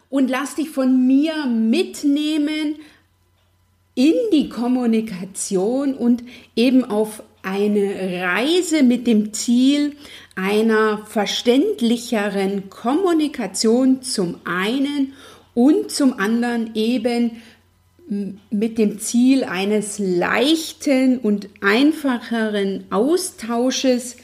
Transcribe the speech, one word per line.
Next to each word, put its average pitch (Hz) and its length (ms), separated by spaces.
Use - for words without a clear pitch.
und 262 220
lass 262 240
dich 311 160
von 262 360
mir 294 400
mitnehmen 302 1300
in 285 200
die 285 160
Kommunikation 226 1500
und 240 280
eben 247 300
auf 214 380
eine 196 760
Reise 302 600
mit 247 240
dem 214 260
Ziel 277 600
einer 214 720
verständlicheren 220 1600
Kommunikation 262 1300
zum - 420
einen 269 680
und 311 360
zum 269 280
anderen 233 560
eben 240 680
m-, 202 300
mit 226 280
dem 208 200
Ziel 254 460
eines 202 540
leichten 247 1200
und 208 300
einfacheren 220 1300
Austausches 247 1300